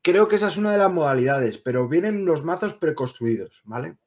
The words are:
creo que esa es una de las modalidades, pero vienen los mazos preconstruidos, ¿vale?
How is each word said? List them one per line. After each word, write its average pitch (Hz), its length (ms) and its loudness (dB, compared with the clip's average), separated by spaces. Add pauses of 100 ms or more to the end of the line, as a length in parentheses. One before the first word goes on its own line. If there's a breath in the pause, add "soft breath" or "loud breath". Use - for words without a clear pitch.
creo 196 260 4
que 214 80 2
esa 208 140 0
es 160 80 -6
una 208 160 0
de 202 60 2
las 196 120 4
modalidades, 135 640 0
pero 127 300 -2
vienen 196 380 -2
los 156 180 0
mazos 180 300 -4
preconstruidos, 123 880 -4
¿vale? 123 440 -10